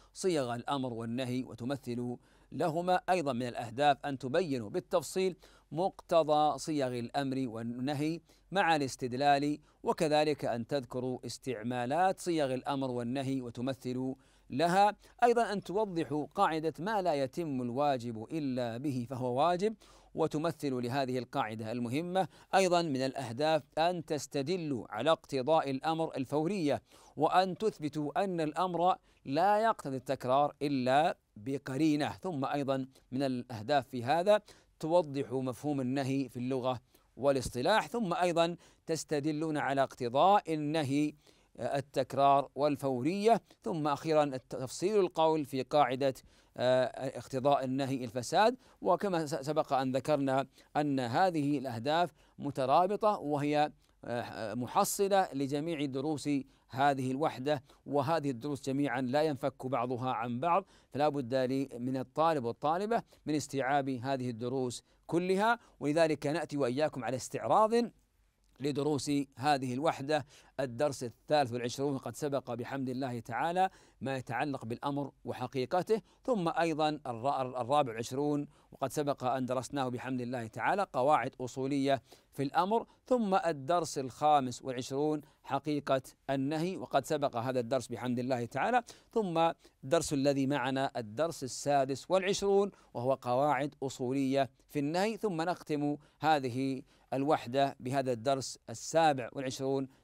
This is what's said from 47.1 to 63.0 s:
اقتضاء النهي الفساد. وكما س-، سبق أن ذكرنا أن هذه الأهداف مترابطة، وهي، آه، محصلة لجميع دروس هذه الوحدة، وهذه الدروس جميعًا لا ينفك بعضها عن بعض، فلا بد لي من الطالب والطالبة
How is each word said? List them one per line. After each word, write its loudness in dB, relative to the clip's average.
اقتضاء 2
النهي -2
الفساد. 2
وكما 0
س-، -4
سبق 0
أن 0
ذكرنا 2
أن 2
هذه 2
الأهداف 0
مترابطة، 2
وهي، 0
آه، -6
محصلة 2
لجميع -2
دروس -4
هذه 2
الوحدة، -2
وهذه 0
الدروس -6
جميعًا 0
لا 2
ينفك -2
بعضها -2
عن -4
بعض، 2
فلا 2
بد -2
لي 0
من -4
الطالب 0
والطالبة -2